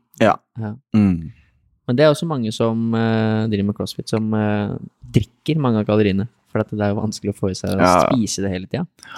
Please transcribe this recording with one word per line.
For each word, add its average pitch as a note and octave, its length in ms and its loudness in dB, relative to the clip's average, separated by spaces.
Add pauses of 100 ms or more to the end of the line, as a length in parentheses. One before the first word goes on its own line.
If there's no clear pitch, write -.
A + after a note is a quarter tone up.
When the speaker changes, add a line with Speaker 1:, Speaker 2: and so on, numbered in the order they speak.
(200)
Speaker 1:
Ja. A2 120 4 (260)
Speaker 2:
Ja. A2 140 -8 (240)
Speaker 1:
Mm. F2+ 360 2 (540)
Speaker 2:
Men B2 140 0
det - 60 4
er D3+ 40 8
også D3 160 0
mange C3 260 -4
som, A2+ 280 0 (180)
eh, A2 540 2
driver G2+ 160 0
med G#2 100 -2
CrossFit, - 320 -8
som, A2 240 -2
eh, G#2 380 0 (420)
drikker D#3 480 -2
mange A#2 220 2
av - 20 -4
kaloriene, G#2 400 2 (240)
for A2 140 -2
at - 80 -8
det G#2+ 100 -4
er G#2 140 2
jo A2 60 -4
vanskelig G#2+ 280 -4
å - 80 -6
få F#2+ 140 -2
i F#2+ 80 -8
seg F#2+ 160 -4
å F#2 80 2
Speaker 1:
Ja. F2+ 260 4
Speaker 2:
spise - 320 0
det G3 100 -2
hele F#3 140 -6
tiden. D#3+ 220 -6 (300)